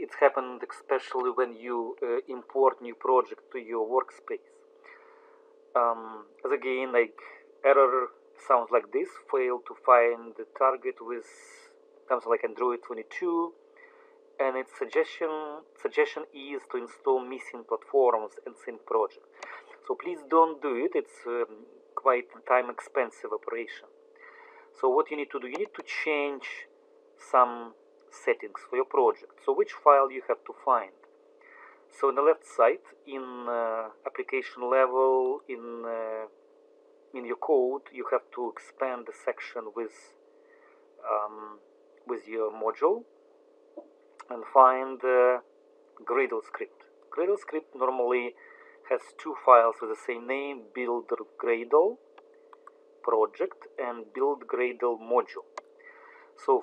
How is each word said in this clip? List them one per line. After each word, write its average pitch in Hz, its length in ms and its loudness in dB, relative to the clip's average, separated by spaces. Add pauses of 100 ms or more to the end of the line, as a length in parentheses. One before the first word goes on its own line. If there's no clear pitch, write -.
it's - 160 -14
happened 127 400 2
especially 127 680 -4
when 120 260 -2
you, 117 460 -6
uh, 120 260 -2
import 131 540 0
new 120 120 -12
project 123 460 0 (120)
to 131 60 -8
your 113 300 -6
workspace. - 640 -4 (1200)
Um, 113 520 -2 (180)
as 131 80 -4
again, 131 400 -2
like, 117 240 2 (480)
error 131 440 6 (380)
sounds 120 240 4
like 117 220 2
this, 147 160 -2 (240)
fail 127 340 0
to 120 80 -16 (120)
find 117 500 4
the 113 80 -10 (140)
target 131 420 0
with 117 240 -10 (800)
something 123 220 -2
like 117 160 2
Android 120 420 -2
twenty-two, 170 680 -4 (840)
and 131 200 -2
its 131 180 -10
suggestion, 156 880 -4 (160)
suggestion 151 440 0 (100)
is 139 260 -10 (100)
to - 60 -6
install 127 480 -2
missing 127 420 -14
platforms 113 680 2 (120)
and 123 180 -14
sync 117 220 -14
project. 110 400 -2 (640)
So 135 100 -4
please 165 240 -8 (100)
don't 160 320 4
do 139 140 -2
it, 131 180 -2
it's, - 320 -6
um, 113 400 -6 (300)
quite 123 320 2 (180)
time 123 240 2
expensive - 640 -6
operation. - 560 -8 (920)
So 131 80 2
what 139 220 2
you 156 60 -6
need 143 160 -8
to 139 80 -6
do, 127 80 -10
you 127 80 -10
need 202 180 -6
to 165 80 -12
change 143 840 -6 (500)
some 120 560 2 (340)
settings - 600 -4
for 123 80 -6
your 131 80 2
project. - 600 0
So 139 80 2
which 196 200 0
file 139 400 6
you 131 160 -10
have - 160 -4
to 117 100 -14 (100)
find? 110 280 0 (1080)
So - 80 0
on 131 80 0
the 135 80 2
left 160 240 2
side, - 400 2 (180)
in, 127 440 -10
uh, 113 400 -2 (180)
application 123 640 -6
level, 131 800 4
in, 117 360 -12
uh, 110 420 -8 (840)
in 127 120 -10
your 120 180 -6
code, 135 480 2
you 127 220 -10
have - 240 -2
to 120 180 -6
expand 123 520 -8
the 110 60 -12 (120)
section 113 500 -8
with, 113 400 -12 (880)
um, 107 560 -4 (480)
with 113 220 -8
your 110 240 -4
module 123 500 0 (1300)
and 117 160 -10 (100)
find, 131 480 6
uh, 127 380 4 (640)
Gradle 123 400 -2
script. - 400 -12 (260)
Gradle 185 280 -2
script - 360 -10
normally 123 640 0 (520)
has - 300 -4
two 156 180 -10 (100)
files 117 340 8
with 117 80 -6
the 110 160 -8
same 120 220 -8
name, 135 360 -6 (120)
build 120 340 -4 (320)
Gradle 120 560 2 (1080)
project 113 640 -2 (100)
and 117 340 -10
build 135 360 -2
Gradle 123 500 -2
module. 117 480 -2 (1000)
So 131 180 4